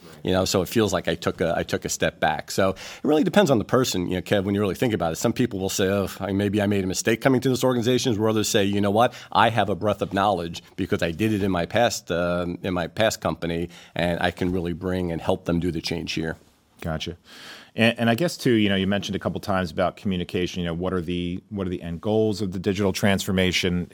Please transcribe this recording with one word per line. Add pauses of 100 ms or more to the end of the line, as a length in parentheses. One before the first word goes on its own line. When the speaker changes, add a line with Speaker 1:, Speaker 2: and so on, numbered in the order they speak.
(220)
Speaker 1:
You
know,
so
it
feels
like
I
took
a,
I
took
a
step
back.
So
it (240)
really
depends
on
the
person,
you
know,
Kev,
when
you
really
think
about
it.
Some
people
will
say,
"Oh, (120)
I,
maybe
I
made
a
mistake
coming
to
this
organization,"
where
others
say,
"You
know
what? (180)
I
have
a
breadth
of
knowledge (140)
because
I
did
it
in
my
past,
uh, (160)
in
my
past
company, (280)
and
I
can
really
bring
and
help
them
do
the
change
here." (440)
Speaker 2:
Gotcha. (580)
And,
and
I
guess
too,
you
know,
you
mentioned
a
couple
times
about
communication.
You
know,
what
are
the,
what
are
the
end
goals
of
the
digital
transformation?